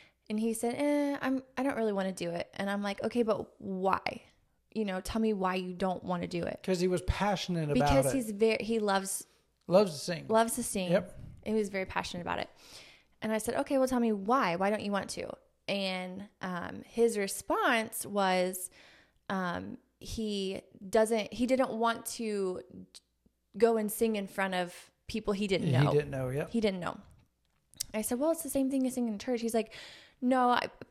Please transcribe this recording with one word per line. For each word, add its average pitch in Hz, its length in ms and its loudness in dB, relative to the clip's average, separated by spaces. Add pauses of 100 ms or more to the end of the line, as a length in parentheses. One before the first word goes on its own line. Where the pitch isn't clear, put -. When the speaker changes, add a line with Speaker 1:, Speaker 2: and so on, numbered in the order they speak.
(300)
Speaker 1:
And 214 80 -2
he 226 160 0
said, 240 240 -2
"Eh, 285 420 2
I'm, 262 220 0 (160)
I 254 60 0
don't 277 120 0
really 220 160 0
wanna 190 200 0
do 175 180 -4
it." 170 240 -4
And 196 160 -4
I'm 202 120 -2
like, 202 200 -4
"Okay, 240 220 2
but - 360 -2
why? 190 640 0 (500)
You 220 120 -2
know, 190 160 -4
tell 220 200 -2
me 220 120 2
why 185 240 0
you 185 180 -4
don't 185 300 -2
wanna 175 240 -2
do 175 160 -4
it." - 180 -6
Speaker 2:
'Cause 185 180 2
he 180 80 4
was 180 140 2
passionate 185 600 0
about 147 100 2
Speaker 1:
Because 269 320 6
Speaker 2:
it. - 80 2
Speaker 1:
he's 226 160 0
very, 220 320 4
he 226 160 0
loves 196 480 0 (400)
Speaker 2:
Loves 185 260 6
to 143 60 -10
sing. 151 300 -6
Speaker 1:
loves 226 260 4
to 240 80 -2
sing. 185 300 -2
Speaker 2:
Yep. 185 260 2 (260)
Speaker 1:
And 214 120 0
he - 20 2
was 208 120 0
very 190 160 -4
passionate 175 360 -4
about 175 160 -2
it. - 100 -4 (760)
And 220 100 -2
I 220 60 0
said, 233 180 -4
"Okay, 285 220 0
well, 262 100 4
tell 247 120 2
me 226 120 4
why. 202 440 2
Why 190 140 2
don't 214 120 -2
you 202 100 -4
want 196 180 -2
to?" - 180 -8 (380)
And, 185 600 -4 (140)
um, 175 420 -6
his 226 320 2
response 233 880 0
was, 185 640 0 (600)
um, 185 480 -4 (200)
he 202 600 -4 (300)
doesn't, 220 420 4
he 233 140 -2
didn't 254 240 4
want 226 340 0
to 202 560 -2 (960)
go 226 220 6
and 214 120 0
sing 220 260 0
in 202 100 -4
front 190 280 -2
of 180 200 -2 (320)
people 214 260 -2
he 202 140 0
didn't 185 220 2
Speaker 2:
He 135 40 2
Speaker 1:
know. 127 200 6
Speaker 2:
didn't 147 180 2
know, 131 180 -4
yep. 139 220 -4
Speaker 1:
He 233 100 0
didn't 190 200 0
know. - 180 -6 (960)
I 214 80 -2
said, 240 160 -2
"Well, 302 140 2
it's 320 100 -6
the 277 80 -8
same 269 200 0
thing 262 160 0
as 254 80 -4
singing 240 200 -2
in 202 40 -8
church." 240 220 -2
He's 226 140 -2
like, 220 180 -2 (480)
"No, 254 300 4
I, - 180 2 (220)